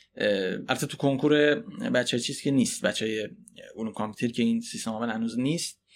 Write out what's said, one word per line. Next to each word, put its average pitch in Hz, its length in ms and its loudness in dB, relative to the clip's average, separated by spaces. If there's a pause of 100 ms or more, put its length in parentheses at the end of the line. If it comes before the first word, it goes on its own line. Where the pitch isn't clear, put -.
(160)
اه، 98 360 2
البته 127 340 -2
تو - 100 -8
کنکور 147 580 4 (400)
بچه‌های 123 280 2
چیز - 180 -6
که 143 100 0
نیست، 131 320 2
بچه‌های 107 460 -2 (480)
علوم 110 160 -6
کامپیوتر 113 420 -2
که 120 80 0
این 117 180 4
سیستم 113 300 -8
عامل 113 200 -2
هنوز 113 280 -2
نیست، 151 440 -2 (140)